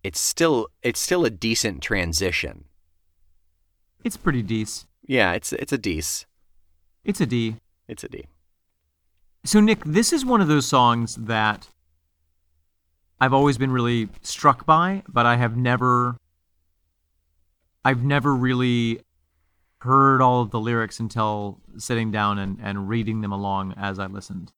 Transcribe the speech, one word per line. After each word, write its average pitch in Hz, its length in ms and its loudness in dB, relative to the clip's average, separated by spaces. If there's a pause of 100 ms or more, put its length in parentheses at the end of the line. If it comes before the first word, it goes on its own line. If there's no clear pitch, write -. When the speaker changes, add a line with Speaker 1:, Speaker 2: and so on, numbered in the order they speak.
Speaker 1:
it's 127 160 -8
still, 151 500 0 (120)
it's 120 180 -2
still 180 260 0
a 120 40 2
decent 110 540 -2
transition. 85 800 -4 (1400)
Speaker 2:
It's - 140 -6
pretty 139 260 0
dece. 110 420 -6 (200)
Speaker 1:
Yeah, 107 280 2
it's, - 200 -6
it's - 180 -6
a 139 60 -2
dece. 85 480 -6 (800)
Speaker 2:
It's 202 160 -4
a 151 60 2
D. 117 300 -4 (300)
Speaker 1:
It's - 160 -14
a - 60 -14
D. - 160 -16 (1200)
Speaker 2:
So, 214 140 4
Nick, 214 240 4
this 170 280 2
is 285 140 0
one 247 160 4
of 175 60 4
those 147 180 4
songs 117 500 2
that 107 520 -2 (1500)
I've 131 120 4
always 139 240 4
been 131 140 0
really 117 380 0 (120)
struck - 440 0
by, 180 420 2
but 120 180 0
I 120 100 4
have 120 220 0
never, 123 600 0 (1700)
I've 127 180 2
never 143 320 2
really 123 680 0 (800)
heard 135 400 6
all 123 200 4
of 107 100 -4
the 117 100 -4
lyrics 113 380 -2
until 107 600 -4 (180)
sitting 113 320 -2
down 104 300 0
and, 98 240 -6
and 101 240 -6
reading 110 340 -2
them 101 120 -4
along 98 440 -4
as 98 220 -6
I 98 80 -6
listened. 95 500 -12